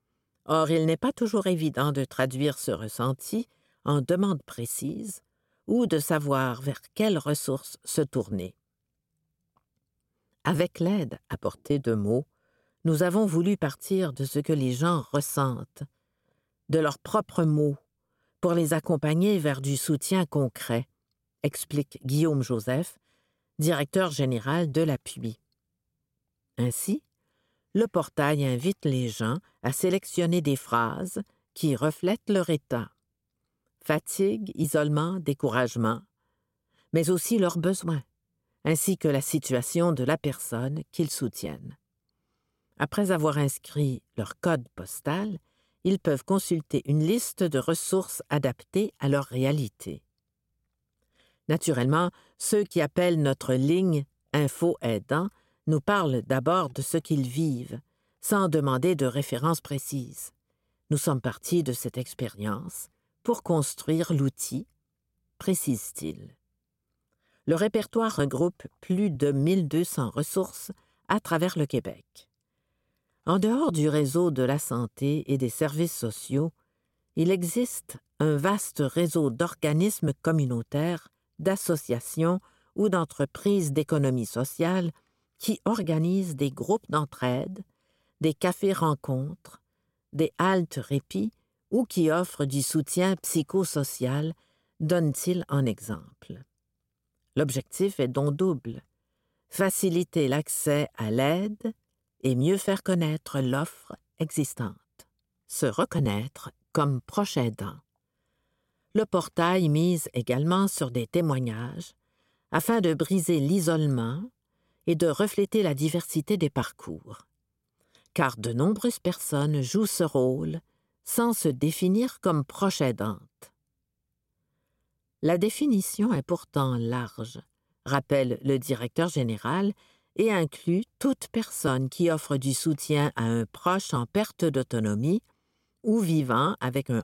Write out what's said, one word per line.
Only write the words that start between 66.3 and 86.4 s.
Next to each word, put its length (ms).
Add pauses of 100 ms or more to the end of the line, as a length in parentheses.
Le 60
répertoire 580
regroupe 500 (180)
plus 280
de 220
mille 380
deux 160
cents 240
ressources 640 (340)
à 140
travers 360
le 80
Québec. 640 (1000)
En 140
dehors 320
du 160
réseau 440
de 120
la 160
santé 720
et 60
des 100
services 480
sociaux, 560 (640)
il 160
existe 680 (200)
un 160
vaste 500
réseau 440
d'organismes 840 (120)
communautaires, 840 (320)
d'associations 1000 (340)
ou 140
d'entreprises 800
d'économie 540
sociale 640 (480)
qui 240
organisent 720
des 160